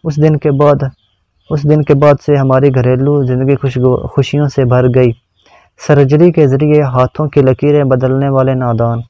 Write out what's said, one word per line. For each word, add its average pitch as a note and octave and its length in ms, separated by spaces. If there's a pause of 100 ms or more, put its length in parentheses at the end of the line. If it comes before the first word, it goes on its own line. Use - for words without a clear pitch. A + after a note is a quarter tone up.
اس D3+ 120
دن D3+ 200
کے D3 140
بعد، C#3+ 340 (640)
اس D3 120
دن D3+ 200
کے D3 120
بعد C#3+ 200 (120)
سے C#3+ 100
ہماری C3 380
گھریلو C3 520
زندگی C3 300
خوشگو-، B2+ 540
خوشیوں D3 380
سے C3 160
بھر B2+ 300
گئی۔ B2+ 160 (760)
سرجری D3 460
کے D#3 140
ذریعے D3 360
ہاتھوں B2+ 460
کی D3 120
لکیریں C#3+ 440
بدلنے C3 440
والے C3+ 260
نادان۔ A#2 440 (120)